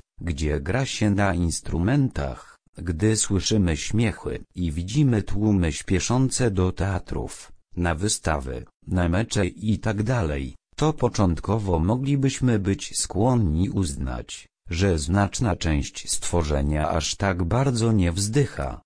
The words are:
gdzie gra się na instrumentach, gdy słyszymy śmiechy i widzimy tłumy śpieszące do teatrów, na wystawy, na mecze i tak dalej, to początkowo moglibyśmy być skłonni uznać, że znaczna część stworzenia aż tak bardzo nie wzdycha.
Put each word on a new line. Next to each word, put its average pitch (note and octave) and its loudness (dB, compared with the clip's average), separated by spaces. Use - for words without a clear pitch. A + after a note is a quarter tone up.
gdzie D2+ -2
gra G2+ -2
się G#2+ 0
na G2 2
instrumentach, F2 0
gdy F2 0
słyszymy F#2+ 2
śmiechy F#2 -2
i F2 -2
widzimy G#2+ 2
tłumy G2+ 2
śpieszące A#2+ 0
do F#2 2
teatrów, - -6
na E2+ 0
wystawy, D2+ -2
na F2 2
mecze G2+ 0
i G#2 -2
tak G#2+ -2
dalej, D#2 -2
to D#3 2
początkowo G2 0
moglibyśmy C3 2
być G2 -2
skłonni G2+ 2
uznać, C2 -4
że E2+ 2
znaczna F2+ 0
część - -2
stworzenia D2+ 0
aż E2 -2
tak F#2 0
bardzo A#2 2
nie F#2 4
wzdycha. G2+ -2